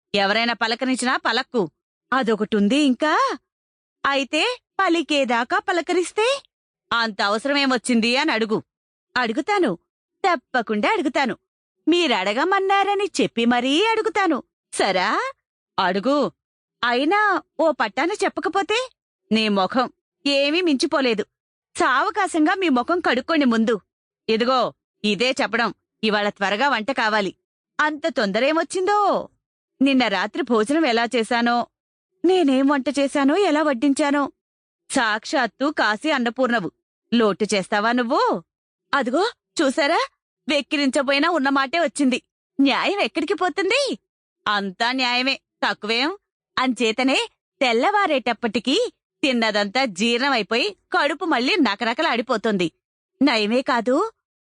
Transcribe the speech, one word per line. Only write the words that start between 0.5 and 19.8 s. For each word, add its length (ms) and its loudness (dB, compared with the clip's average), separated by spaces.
పలకరించినా 640 -2
పలక్కు. 540 -2
అదొకటుంది 640 0
ఇంకా. 600 0
అయితే 520 0
పలికేదాకా 800 0
పలకరిస్తే? 840 -2
అంత 300 -2
అవసరమేమొచ్చింది 920 0
అని 160 0
అడుగు. 300 -2
అడుగుతాను, 640 0
తప్పకుండా 640 -2
అడుగుతాను. 460 -2
మీరడగమన్నారని 1160 0
చెప్పి 400 -2
మరీ 400 2
అడుగుతాను. 580 0
సరా? 600 -2
అడుగు. 540 0
అయినా 580 0
ఓ 120 2
పట్టాన 400 -2
చెప్పకపోతే? 760 -2
నీ 160 2
ముఖం 440 0